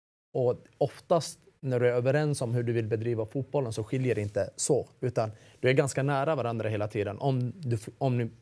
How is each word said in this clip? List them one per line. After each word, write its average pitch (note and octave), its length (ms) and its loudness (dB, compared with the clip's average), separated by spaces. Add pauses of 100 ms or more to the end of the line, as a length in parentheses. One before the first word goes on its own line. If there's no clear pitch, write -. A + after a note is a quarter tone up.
(340)
Och B2 220 2 (220)
oftast - 600 0 (200)
när B2+ 200 0
du B2 80 6
är A#2+ 60 4
överens C#3 480 2
om A#2 120 -2
hur B2 100 2
du A#2+ 100 0
vill A2+ 140 0
bedriva A2 380 -2
fotbollen C3 480 -4
så A2 100 -4
skiljer B2+ 320 0
det G#2 60 -2
inte G#2 340 -2
så. B2 320 0 (120)
Utan A2+ 320 -2 (280)
du B2+ 100 4
är C3 40 6
ganska C3+ 300 2
nära C#3+ 320 0
varandra A#2 340 -2
hela G#2 180 -2
tiden G2+ 320 -2
om B2+ 360 0
du B2+ 200 -2
f-, - 220 -6
om C3 200 0
nu A#2 120 -2 (120)